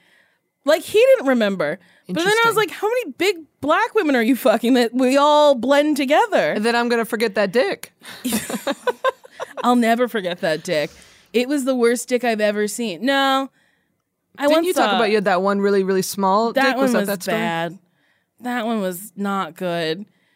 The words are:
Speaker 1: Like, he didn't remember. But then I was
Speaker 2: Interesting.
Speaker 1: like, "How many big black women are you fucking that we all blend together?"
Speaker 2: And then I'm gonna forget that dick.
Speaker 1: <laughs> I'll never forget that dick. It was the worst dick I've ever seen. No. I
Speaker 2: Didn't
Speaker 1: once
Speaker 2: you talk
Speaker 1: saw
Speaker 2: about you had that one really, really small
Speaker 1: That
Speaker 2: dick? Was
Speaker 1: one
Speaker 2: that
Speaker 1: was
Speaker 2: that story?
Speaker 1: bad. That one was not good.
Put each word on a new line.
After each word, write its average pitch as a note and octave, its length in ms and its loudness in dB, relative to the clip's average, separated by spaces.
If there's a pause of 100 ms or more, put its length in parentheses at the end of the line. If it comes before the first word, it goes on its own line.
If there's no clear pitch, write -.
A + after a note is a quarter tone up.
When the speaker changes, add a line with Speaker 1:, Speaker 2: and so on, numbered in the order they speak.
(640)
Speaker 1:
Like, D4+ 200 2
he - 160 0
didn't B4 280 6
remember. G3 520 0 (280)
But F#3 100 -6
then E4+ 100 0
I - 20 2
was G#4+ 60 2
Speaker 2:
Interesting. A#4 220 2
Speaker 1:
like, G#4+ 140 0
"How - 180 -4
many A#4 280 -4
big F4+ 200 0 (240)
black F4+ 340 0
women D#4 200 0
are A#3+ 60 2
you A#3 140 2
fucking A#3 400 2
that A#3+ 180 2
we B3+ 240 2
all D4 380 4
blend C#4+ 420 2
together?" D4 540 2
Speaker 2:
And G#3 140 -2
then A#3 100 0
I'm A#3+ 140 0
gonna A#3 160 0
forget A3+ 300 -4
that G3+ 180 0
dick. D4+ 400 -2 (300)
Speaker 1:
<laughs> A#3+ 100 -4 (1300)
I'll B3 120 2
never A#3 320 2
forget F#3 340 -6
that D#3 220 -2
dick. D#3+ 280 -2 (420)
It B3 140 0
was C#4 180 -2
the C4 100 0
worst A#3+ 320 0
dick B3 160 -2
I've A3+ 180 0
ever G#3 260 0
seen. G#3 380 -6
No. C4+ 440 0 (880)
I C4 60 -8
Speaker 2:
Didn't C#4+ 100 4
Speaker 1:
once E4 140 2
Speaker 2:
you F#4 60 -2
talk B3+ 180 2
Speaker 1:
saw G3+ 60 0
Speaker 2:
about A3 120 2
you G#3+ 60 0
had G#3 100 0
that F#3 160 0
one G3+ 200 0
really, G3+ 220 2
really F#3+ 180 0
small G3 520 0
Speaker 1:
That C4+ 200 0
Speaker 2:
dick? A#3 40 -4
Was C4 120 2
Speaker 1:
one A#3+ 40 -2
Speaker 2:
that A3 60 2
Speaker 1:
was G3+ 80 -2
Speaker 2:
that G3 160 -4
story? F3 140 -4
Speaker 1:
bad. E3 420 -4 (640)
That B3 240 -6
one A3+ 160 -2
was F#3 340 -6
not G3 400 -6
good. E3+ 500 -4 (300)